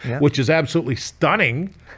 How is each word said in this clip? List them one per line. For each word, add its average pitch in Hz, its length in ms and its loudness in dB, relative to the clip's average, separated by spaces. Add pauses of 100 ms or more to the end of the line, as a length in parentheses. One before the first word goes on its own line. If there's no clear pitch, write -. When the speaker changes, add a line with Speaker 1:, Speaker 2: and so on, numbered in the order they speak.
Speaker 1:
Yeah. 123 140 -2
Speaker 2:
which 147 180 2
is 123 100 0
absolutely 151 480 0
stunning, 165 800 -2 (240)